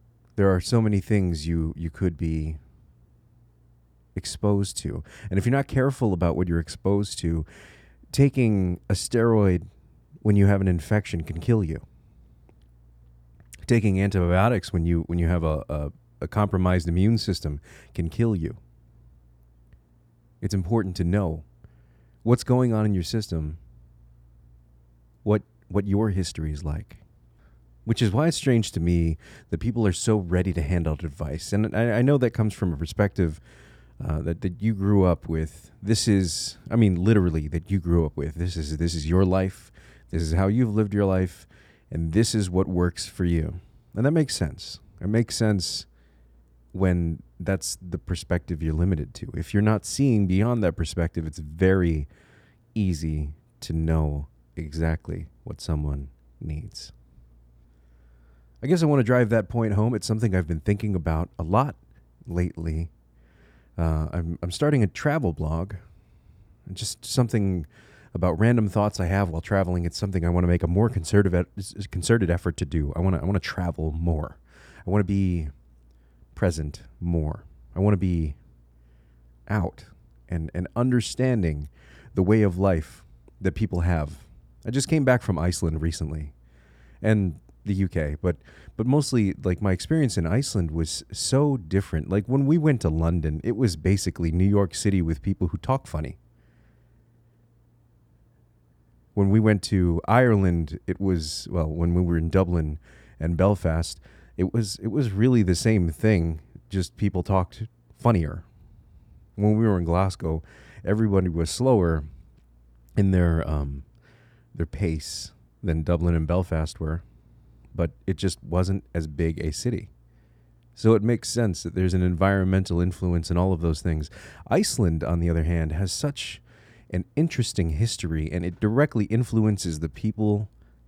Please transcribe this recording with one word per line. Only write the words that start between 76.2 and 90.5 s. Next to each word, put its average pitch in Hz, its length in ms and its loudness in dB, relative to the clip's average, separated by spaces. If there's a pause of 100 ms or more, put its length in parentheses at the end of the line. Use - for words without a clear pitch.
present 78 480 -4 (180)
more. 82 460 -4 (300)
I 92 40 -4
wanna 101 180 2
be 85 380 -2 (1120)
out - 360 -4 (440)
and, 80 240 -4
and 87 220 -4
understanding 117 920 0 (460)
the 92 100 2
way 107 180 4
of 95 160 2
life 92 460 0 (380)
that 95 100 -2
people 87 300 -2
have. 80 440 -2 (400)
I - 60 -6
just 131 160 -2
came 160 160 2
back 127 180 4
from 92 160 -2
Iceland 80 440 0
recently 78 520 -4 (680)
and 101 380 0 (260)
the 104 80 -2
U 95 140 0
K, 76 340 -4
but, 90 160 0 (400)
but 113 80 -2
mostly, 127 480 2 (100)
like, 90 160 -2
my 101 120 0
experience 139 480 0
in 82 80 0
Iceland 98 420 -2